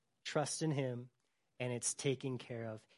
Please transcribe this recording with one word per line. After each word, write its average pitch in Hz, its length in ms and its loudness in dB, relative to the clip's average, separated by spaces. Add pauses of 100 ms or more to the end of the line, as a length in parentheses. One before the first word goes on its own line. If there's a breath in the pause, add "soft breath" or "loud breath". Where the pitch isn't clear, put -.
(240)
trust - 380 0
in 160 80 4
him, 127 380 0 (500)
and 123 140 0
it's - 220 0
taken 131 440 0
care 117 280 -6
of. 110 140 -6 (180 soft breath)